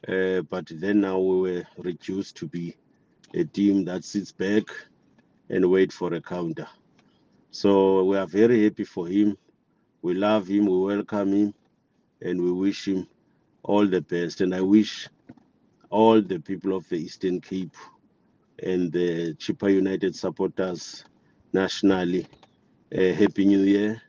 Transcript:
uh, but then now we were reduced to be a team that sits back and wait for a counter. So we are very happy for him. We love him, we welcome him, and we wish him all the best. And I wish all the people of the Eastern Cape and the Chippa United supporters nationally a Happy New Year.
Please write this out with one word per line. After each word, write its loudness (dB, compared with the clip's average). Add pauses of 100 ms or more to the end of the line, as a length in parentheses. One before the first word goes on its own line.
uh, -2
but -8
then 0
now 0
we 2
were -4 (140)
reduced -8
to -10
be -10 (580)
a -2
team 2
that -6
sits -8
back 0 (840)
and 2
wait 4
for -6
a -8
counter. -8 (840)
So 4
we 2
are -4
very 4
happy 0
for -10
him. 2 (640)
We -2
love 0
him, 2
we 2
welcome -2
him, 2 (680)
and -4
we 0
wish -2
him -4 (560)
all 2
the 0
best. -6
And 0
I -2
wish 2 (840)
all 6
the -6
people -6
of -10
the -6
Eastern -6
Cape -10 (840)
and -2
the -2
Chippa -2
United 0
supporters -6 (480)
nationally 0 (680)
a 2
Happy 2
New 6
Year. 2